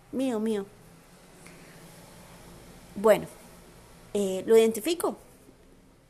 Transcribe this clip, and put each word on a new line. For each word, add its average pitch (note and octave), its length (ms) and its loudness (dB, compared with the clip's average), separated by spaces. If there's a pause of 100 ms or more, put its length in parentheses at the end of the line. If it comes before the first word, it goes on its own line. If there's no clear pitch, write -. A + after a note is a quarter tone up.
(100)
mío, B3 300 -4
mío. G#3+ 260 -4 (2250)
Bueno, G3 320 4 (840)
eh, F#3+ 320 -2
lo A3+ 120 6
identifico. A3+ 600 2 (920)